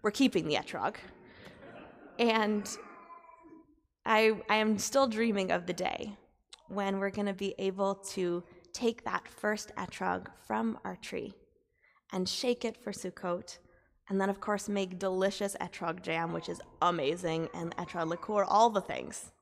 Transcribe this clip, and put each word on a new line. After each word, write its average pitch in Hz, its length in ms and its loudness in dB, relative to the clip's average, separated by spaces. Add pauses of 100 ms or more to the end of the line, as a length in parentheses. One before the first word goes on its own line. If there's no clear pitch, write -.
We're 107 100 2
keeping 196 360 4
the 151 80 2
etrog. 156 400 -2 (1200)
And 214 480 2 (1400)
I, 220 440 6
I 214 60 6
am 214 240 4
still 269 260 4
dreaming 214 460 2
of 175 160 0
the 175 60 -2
day 202 420 -4 (540)
when 196 300 -2
we're 196 100 0
gonna 202 240 -2
be 190 260 -2
able 196 360 0 (180)
to 175 280 0 (300)
take 233 320 -2
that 180 240 -4
first - 480 -4
etrog 92 520 -2 (200)
from 113 380 -2
our 180 100 -6
tree - 400 -8 (760)
and 185 140 0
shake 240 360 0
it 226 140 -4
for 202 160 -8
Sukkot, - 640 -6 (500)
and 190 140 0
then, 190 80 2
of 196 100 -2
course, 208 300 0
make 190 300 -2
delicious 196 600 2
etrog 175 440 -4
jam, 165 280 0
which 165 160 -4
is 170 140 -6 (200)
amazing, 165 720 2
and 170 220 -6
etrog 170 320 -4
liqueur, 196 380 2
all 226 240 6
the 208 100 2
things. - 520 -6 (100)